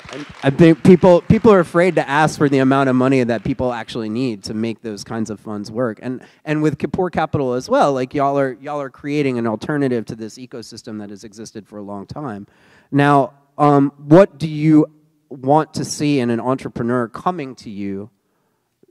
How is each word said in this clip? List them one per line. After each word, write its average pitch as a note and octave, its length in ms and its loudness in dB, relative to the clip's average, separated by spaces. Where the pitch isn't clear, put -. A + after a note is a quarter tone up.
I C#3 60 0
think D#3+ 340 4
people, F3+ 380 6
people A3 300 4
are F#3+ 80 6
afraid E3+ 360 0
to D3 120 0
ask D3+ 300 0
for D3+ 100 2
the C#3 120 2
amount C3+ 300 2
of B2+ 60 2
money C3 280 2
that A#2 200 -4
people C3 300 -4
actually A2+ 340 -10
need A2 360 -6
to A#2+ 100 -10
make A2 280 -6
those G#2 220 -12
kinds A2+ 260 -8
of G#2 100 -12
funds G#2 320 -12
work. A2+ 300 -6
And, B2 200 -12
and D#3 160 -2
with D3+ 160 -2
Kapoor F3+ 340 -6
Capital D3+ 420 -4
as B2+ 160 -6
well, A3+ 220 2
like, C3 220 -4
y'all C#3 260 0
are, C3+ 220 -2
y'all D3 180 -10
are C3+ 100 -10
creating C#3+ 500 -4
an A#2 80 -2
alternative B2 580 -2
to B2 100 -10
this A2 220 -14
ecosystem A#2 600 -16
that G2+ 100 -14
has G2+ 140 -20
existed G#2+ 440 -18
for G#2 120 -20
a - 20 -14
long G2+ 240 -12
time. G#2+ 420 -12
Now, C#3+ 420 2
um, C#3+ 400 4
what D3+ 400 6
do D3 100 -6
you D#3 420 4
want C#3+ 440 0
to D#3 100 -8
see D3 360 -2
in A#2+ 100 0
an A#2 100 -2
entrepreneur B2 720 -4
coming D3 460 -8
to - 140 -18
you, G2 400 -10